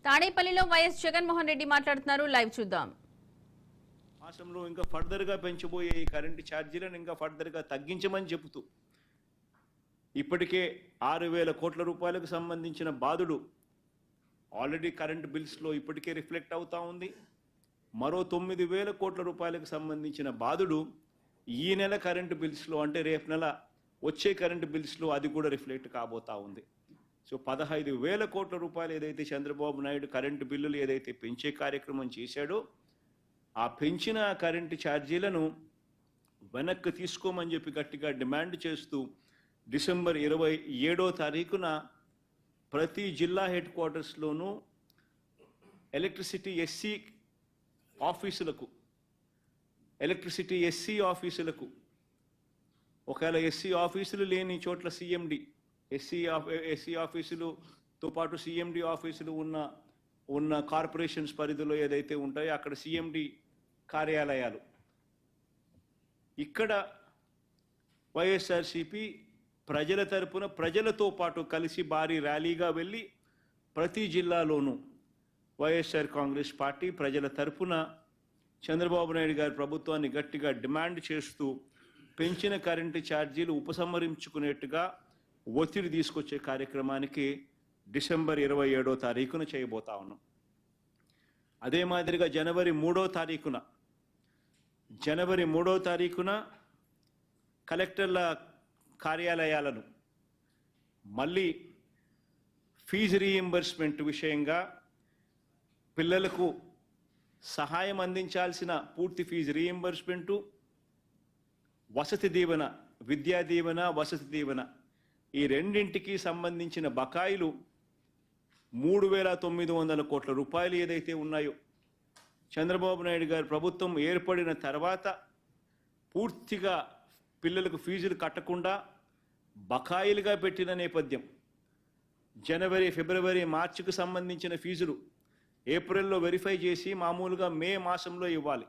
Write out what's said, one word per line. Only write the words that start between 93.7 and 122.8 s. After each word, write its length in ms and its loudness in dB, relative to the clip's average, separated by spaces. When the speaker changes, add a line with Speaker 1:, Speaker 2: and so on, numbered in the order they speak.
Speaker 2:
జనవరి 560 2
మూడో 320 4
తారీఖున 520 0
కలెక్టర్ల 520 0
కార్యాలయాలను 800 0
మళ్ళీ 400 0
ఫీజు 300 4
రీయింబర్స్‌మెంట్ 840 2
విషయంగా 560 0
పిల్లలకు 500 2
సహాయం 560 -2
అందించాల్సిన 720 0
పూర్తి 340 -2
ఫీజు 280 -2
రీయింబర్స్‌మెంటు, 800 -2
వసతి 380 0
దీవెన, 360 4
విద్యా 400 0
దీవెన, 380 0
వసతి 340 -2
దీవెన, 300 -2
ఈ 120 2
రెండింటికి 720 2
సంబంధించిన 720 -4
బకాయిలు 600 0
మూడు 340 4
వేల 280 4
తొమ్మిది 380 0
వందల 300 2
కోట్ల 300 -2
రూపాయలు 440 0
ఏదైతే 380 -2
ఉన్నాయో, 380 -2
చంద్రబాబు 500 2